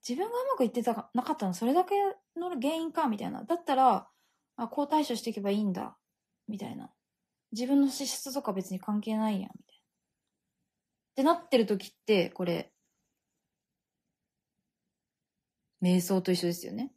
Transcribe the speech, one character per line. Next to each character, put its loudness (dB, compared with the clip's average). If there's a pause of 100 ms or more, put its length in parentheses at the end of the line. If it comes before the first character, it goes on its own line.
「自 -4
分 -2
が -4
う -2
ま 2
く 2
い 2
っ -6
て -2
た 0
か、 -12
な 0
か -2
っ -2
た -4
の、 -2
そ -4
れ 2
だ 4
け 0 (400)
の -6 (100)
原 0
因 -4
か」、 0
み -2
た -6
い -6
な。 -10
「だ 0
っ -8
た 2
ら、 6 (460)
あ、 -4
こ -2
う -2
対 4
処 -2
し -6
て -4
い -4
け -6
ば 0
い 2
い 0
ん 0
だ」、 -8 (540)
み -6
た -10
い -10
な。 -14 (600)
「自 -4
分 6
の 6
資 -6
質 -8
と -2
か -2
別 -4
に -4
関 -2
係 -2
な 2
い 0
や -6
ん」、 -18
み -20
た -20
い -20
な。 -20 (1300)
っ -20
て 0
な 6
っ -4
て 4
る 6
時 -2
っ -20 (160)
て、 4
こ -4
れ、 -4 (3000)
瞑 4
想 0
と 0
一 2
緒 -2
で 0
す -10
よ -10
ね。 -6